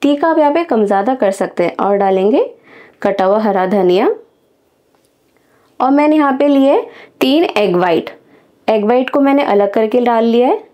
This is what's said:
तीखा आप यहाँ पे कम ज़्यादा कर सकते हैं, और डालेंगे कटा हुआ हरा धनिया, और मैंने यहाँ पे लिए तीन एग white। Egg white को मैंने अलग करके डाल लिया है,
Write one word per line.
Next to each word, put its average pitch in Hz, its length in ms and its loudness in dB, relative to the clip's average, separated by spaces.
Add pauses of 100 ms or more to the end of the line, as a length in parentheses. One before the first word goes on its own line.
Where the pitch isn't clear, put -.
तीखा 285 260 0
आप 320 120 0
यहाँ 294 140 2
पे 330 120 0
कम 226 200 0
ज़्यादा 202 300 0
कर 208 180 0
सकते 180 300 -4
हैं, 170 140 -4
और 202 200 0
डालेंगे 202 520 0 (520)
कटा 196 240 -2
हुआ 202 160 2
हरा 196 260 -2
धनिया, 196 460 0 (1700)
और 254 120 0
मैंने 294 240 2
यहाँ 277 240 0
पे 294 80 2
लिए 277 280 2 (460)
तीन 277 220 2
एग 202 320 -2
white। 175 340 0 (580)
Egg 220 180 0
white 247 240 0
को 285 120 -2
मैंने 277 220 2
अलग 202 300 0
करके 226 280 0
डाल 233 240 0
लिया 233 220 2
है, 427 160 -2 (100)